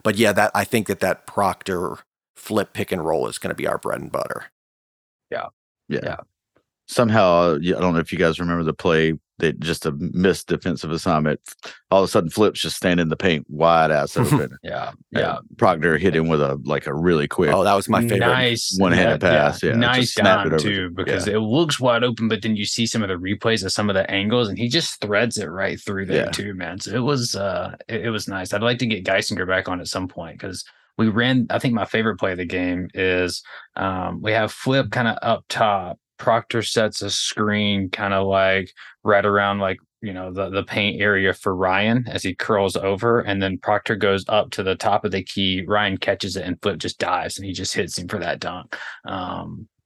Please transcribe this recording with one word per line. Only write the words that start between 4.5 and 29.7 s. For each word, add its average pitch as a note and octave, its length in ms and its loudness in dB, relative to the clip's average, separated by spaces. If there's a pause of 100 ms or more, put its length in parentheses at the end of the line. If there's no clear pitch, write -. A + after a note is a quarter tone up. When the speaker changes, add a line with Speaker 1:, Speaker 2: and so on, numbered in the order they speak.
Speaker 2:
Yeah. - 160 -8 (420)
Speaker 3:
Yeah. D2 140 -4
Speaker 2:
Yeah. - 140 -6 (720)
Speaker 3:
Somehow, F2+ 720 4
yeah, F2 160 0
I - 40 -2
don't F2+ 140 2
know E2 60 2
if D#2+ 120 -4
you E2 60 -2
guys E2 200 2
remember E2+ 260 -2
the D#2 100 0
play, D#2+ 400 2 (240)
that D2+ 220 0
just D#2+ 240 -4
a D#2 80 -2
missed F2 540 0
defensive F2 440 -4
assignment. D#2 500 0 (500)
All F#2+ 120 6
of F2+ 60 2
a - 20 -10
sudden, E2+ 200 2
Flip's G#2 300 2
just - 160 -4
standing F2+ 260 2
in D#2+ 80 0
the D#2 60 -2
paint, E2 340 0
wide D#2+ 400 4
ass D2 260 0
Speaker 1:
<laughs> - 0 -
Speaker 3:
open. D2+ 460 0
Speaker 2:
Yeah, - 280 -8
Speaker 3:
And - 60 -16 (240)
Speaker 2:
yeah. E2+ 180 -2 (200)
Speaker 3:
Proctor E2 400 4
hit E2 180 2
him D#2+ 120 2
with D#2 120 2
a, C#2 240 0
like, C#2+ 220 -2
a C#2+ 80 -4
really D#2+ 340 2
quick D2+ 240 2
Speaker 1:
Oh, F#2+ 100 4
that G2+ 120 4
was G2 120 0
my G#2+ 140 4
favorite. A2+ 200 2
Speaker 2:
Nice. A#2+ 580 2
Speaker 3:
one-handed F2+ 440 4
Speaker 2:
Yeah, F#2 60 4 (220)
Speaker 3:
pass. - 120 -6
Speaker 2:
yeah. D#2+ 80 2
Speaker 3:
Yeah, C2+ 40 2
just A#2 60 2 (180)
Speaker 2:
Nice B2 160 0
Speaker 3:
snapped G2+ 320 4
it D#2+ 40 0
Speaker 2:
dime, D#2+ 40 2
Speaker 3:
over D#2+ 40 4
Speaker 2:
too, F#2+ 300 0
Speaker 3:
the, E2+ 60 -12 (100)
Speaker 2:
because F#2+ 220 -2
Speaker 3:
yeah. G#2 80 0
Speaker 2:
it G#2+ 60 2
looks B2 380 2
wide A#2+ 240 2
open, A#2 260 0
but G#2+ 120 -2
then A2 160 0
you G2+ 80 -2
see A#2 220 -2
some A2 160 0
of F#2+ 80 -2
the F#2 60 -2
replays G2+ 460 0
of F#2 100 -4
some G#2 180 0
of F#2+ 40 2
the F#2+ 160 0
angles, G#2+ 380 2
and F#2 80 -6
he A#2 140 -2
just D#3+ 320 -2
threads G#2 340 0
it G2 140 -6
right F#2 280 -4
through F#2+ 280 -6
there, D#2+ 200 0
Speaker 3:
Yeah. - 40 -6
Speaker 2:
too, G2+ 240 -6
man. F2+ 260 -8
So G2 140 -8
it B2+ 80 0
was, B2 340 0
uh, F#2+ 400 -4 (120)
it, A2+ 180 -4
it A#2 40 -2
was G#2+ 180 -4
nice. G2+ 260 -6
I'd G#2 80 0
like A#2+ 160 2
to B2+ 80 -2
get G2+ 180 -2
Geisinger F#2+ 420 0
back F#2 220 0
on F2+ 120 -4